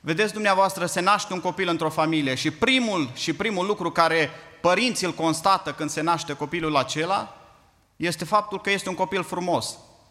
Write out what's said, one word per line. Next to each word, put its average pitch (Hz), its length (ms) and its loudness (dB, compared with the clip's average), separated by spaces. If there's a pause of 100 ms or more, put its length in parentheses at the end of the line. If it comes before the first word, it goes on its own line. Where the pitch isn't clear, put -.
Vedeți 175 320 0
dumneavoastră, 190 520 2
se - 140 -2
naște 196 340 2
un 180 60 -4
copil 180 280 -2
într-o 165 220 0
familie 156 460 0
și 151 160 -2
primul, 220 640 2
și - 200 -4
primul 196 320 -2
lucru 196 260 -2
care 165 380 4 (320)
părinții 185 460 2
îl 160 60 -2
constată 160 600 2
când 151 160 -4
se 151 120 -4
naște 160 320 0
copilul 151 420 -2
acela 170 640 -2 (580)
este 170 300 -4
faptul 208 360 0
că 202 100 -2
este 196 180 -2
un 180 60 -6
copil 196 280 -2
frumos. 175 540 -2 (340)